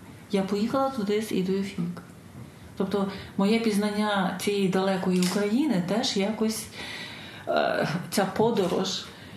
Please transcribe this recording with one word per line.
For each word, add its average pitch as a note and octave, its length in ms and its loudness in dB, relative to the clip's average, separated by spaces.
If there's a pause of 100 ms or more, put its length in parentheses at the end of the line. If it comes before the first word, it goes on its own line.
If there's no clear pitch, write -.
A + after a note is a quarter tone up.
(320)
Я G3 100 4
поїхала A#3 480 2
туди G#3 320 0
з A3 100 -6
Ідою F#3+ 300 2
Фінк. F3 400 -4 (760)
Тобто G3 300 0 (300)
моє G#3 240 4
пізнання G3+ 800 2
цієї G3+ 280 2
далекої F#3 520 2
України G#3 680 2
теж A#3+ 280 0
якось, A3 500 0 (840)
е, - 400 2 (220)
ця G3+ 140 2
подорож. G3+ 800 2 (320)